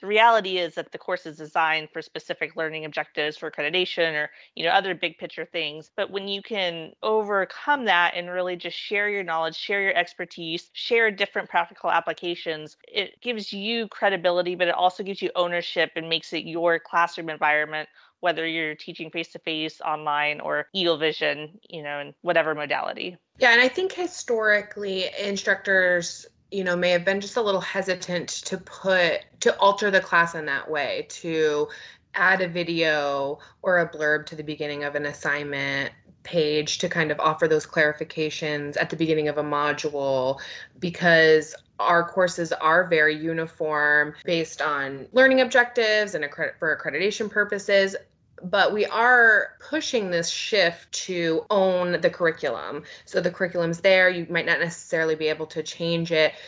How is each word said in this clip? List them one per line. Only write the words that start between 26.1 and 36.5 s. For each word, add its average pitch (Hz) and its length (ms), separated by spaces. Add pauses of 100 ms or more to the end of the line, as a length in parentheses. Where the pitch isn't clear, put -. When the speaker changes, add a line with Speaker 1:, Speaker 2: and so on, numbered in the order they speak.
Speaker 2:
you 196 120
know, 180 140
may 180 140
have 175 140
been 196 160
just 202 160
a 240 60
little 196 180
hesitant 180 680
to - 300
put, 180 640 (160)
to - 180
alter 196 320
the 190 100
class 170 360
in 156 100
that 139 240
way, 139 380
to 156 600 (460)
add 185 260
a 185 60
video 156 920 (220)
or 180 160
a 170 100
blurb 151 380
to 160 100
the 151 80
beginning 147 400
of 143 100
an 147 100
assignment 143 880 (320)
page 151 560